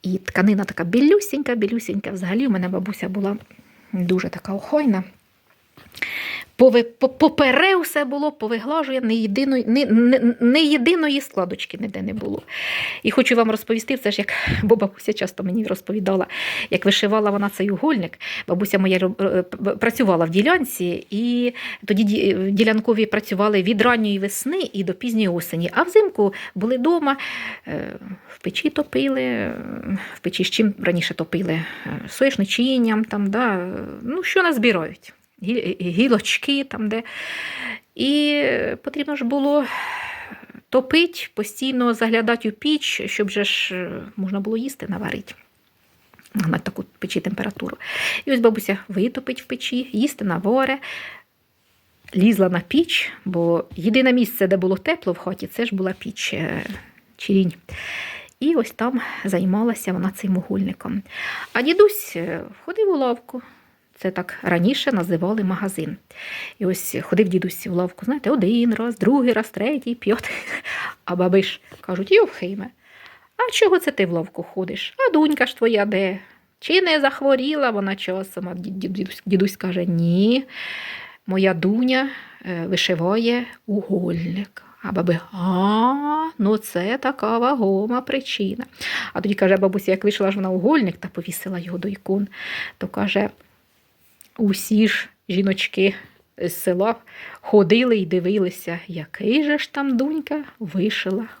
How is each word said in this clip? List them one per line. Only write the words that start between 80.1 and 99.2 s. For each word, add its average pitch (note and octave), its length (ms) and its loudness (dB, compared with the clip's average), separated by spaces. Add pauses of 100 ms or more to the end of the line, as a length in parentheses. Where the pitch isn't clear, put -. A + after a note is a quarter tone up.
моя F#3+ 260 2
дуня, B3 560 2 (360)
е, E3+ 220 -6
вишиває G3+ 800 0 (200)
угольник». F3+ 1000 -4 (180)
А G#3 100 -6
баби: F3 280 0 (120)
«А, A3+ 1080 0
ну G#3+ 200 2
це G#3+ 400 -4
така B3+ 400 -2
вагома A#3 640 0
причина». B3 640 -4 (480)
А - 80 -4
тоді, G3 120 0
каже, F#3+ 240 4
бабуся, G3 340 0
як F#3+ 120 -2
вишила G3+ 280 2
ж G3 40 -4
вона F#3+ 140 -2
угольник F#3+ 480 2
та - 100 -12
повісила F#3 520 -8
його F3 180 -8
до F#3 100 -6
ікон, G3 400 -2 (500)
то, - 100 -8
каже, G3+ 420 0 (1080)
усі G#3+ 480 2
ж - 220 -2 (200)
жіночки F#3+ 640 0 (420)
з F3 120 -4
села F#3+ 460 0 (460)
ходили A3 560 4
і F#3+ 80 0
дивилися, F3+ 800 -2
який G3+ 560 -2